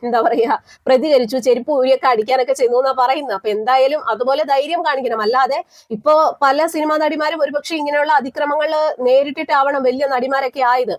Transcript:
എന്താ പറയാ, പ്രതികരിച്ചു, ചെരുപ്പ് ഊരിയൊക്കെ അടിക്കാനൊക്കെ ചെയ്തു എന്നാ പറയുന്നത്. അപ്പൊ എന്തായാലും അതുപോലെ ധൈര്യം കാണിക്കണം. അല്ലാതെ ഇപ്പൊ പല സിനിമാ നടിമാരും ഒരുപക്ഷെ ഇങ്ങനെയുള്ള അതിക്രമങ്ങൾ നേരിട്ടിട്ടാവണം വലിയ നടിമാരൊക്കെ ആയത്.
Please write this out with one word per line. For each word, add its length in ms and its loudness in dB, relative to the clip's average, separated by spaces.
എന്താ 180 0
പറയാ, 360 0
പ്രതികരിച്ചു, 500 2
ചെരുപ്പ് 340 0
ഊരിയൊക്കെ 360 2
അടിക്കാനൊക്കെ 460 0
ചെയ്തു 260 2
എന്നാ 200 0
പറയുന്നത്. 340 0
അപ്പൊ 160 -4
എന്തായാലും 600 0
അതുപോലെ 340 0
ധൈര്യം 420 -2
കാണിക്കണം. 360 -2
അല്ലാതെ 420 0
ഇപ്പൊ 500 2
പല 240 2
സിനിമാ 320 -2
നടിമാരും 440 -2
ഒരുപക്ഷെ 340 -4
ഇങ്ങനെയുള്ള 380 -2
അതിക്രമങ്ങൾ 580 -2
നേരിട്ടിട്ടാവണം 840 0
വലിയ 240 0
നടിമാരൊക്കെ 540 -2
ആയത്. 240 2